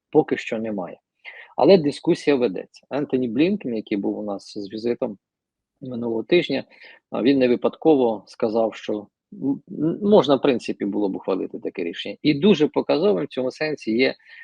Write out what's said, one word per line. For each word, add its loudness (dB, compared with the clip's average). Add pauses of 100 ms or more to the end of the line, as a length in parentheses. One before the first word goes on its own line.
(120)
Поки 2
що -8
немає. -8 (580)
Але 8
дискусія 0
ведеться. -4
Ентоні -2
Блінкен, -2
який -4
був -4
у -8
нас -10
з -10
візитом -4 (640)
минулого -6
тижня, 0 (480)
а, -4
він 4
не 6
випадково 2
сказав, -2
що -8 (260)
м, -4 (100)
м, -4
можна, 6
в 0
принципі, 0
було -2
б -4
ухвалити -6
таке -8
рішення. -8
І 2
дуже 4
показовим 0
в -6
цьому -4
сенсі -6
є 2 (280)